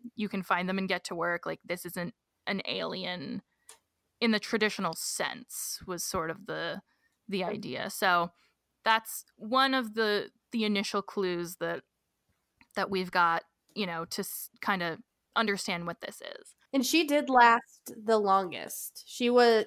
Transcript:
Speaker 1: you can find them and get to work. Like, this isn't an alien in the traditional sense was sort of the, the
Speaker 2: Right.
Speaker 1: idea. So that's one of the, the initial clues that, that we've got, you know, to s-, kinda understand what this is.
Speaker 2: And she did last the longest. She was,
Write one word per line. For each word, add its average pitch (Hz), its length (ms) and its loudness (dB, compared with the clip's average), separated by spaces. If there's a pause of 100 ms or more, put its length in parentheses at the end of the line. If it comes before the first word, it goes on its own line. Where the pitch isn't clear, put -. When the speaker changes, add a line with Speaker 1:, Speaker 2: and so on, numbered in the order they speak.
(140)
Speaker 1:
you 208 160 -2
can 190 120 -4
find 180 260 0
them 190 100 0
and 190 100 -2
get 180 160 -2
to 190 100 -8
work. 170 300 -2
Like, 160 200 -6
this 180 200 -8
isn't 175 300 -8 (320)
an 196 200 -4
alien 180 760 -6 (800)
in 233 100 2
the 214 100 2
traditional 196 540 -2
sense - 920 -8
was 175 180 -6
sort 165 260 -4
of - 160 -10
the, 160 360 -6 (460)
the 190 140 -2
Speaker 2:
Right. 170 120 -4
Speaker 1:
idea. - 360 -8
So 175 400 2 (540)
that's 220 400 0 (120)
one 262 380 2
of 226 200 -2
the, 214 360 2 (220)
the 226 120 0
initial 208 380 0
clues 175 540 -4
that, 165 260 -4 (960)
that 196 140 -2
we've 185 200 -2
got, 170 340 2 (300)
you 208 120 -4
know, 165 200 -6
to - 160 -8
s-, - 280 -10 (120)
kinda 175 360 -2 (380)
understand 196 500 -2
what 170 140 -8
this - 220 -12
is. - 320 -16 (180)
Speaker 2:
And 269 120 2
she 320 220 4
did 285 240 2
last 240 680 6
the 220 220 2
longest. 190 880 0
She 240 240 0
was, 240 360 8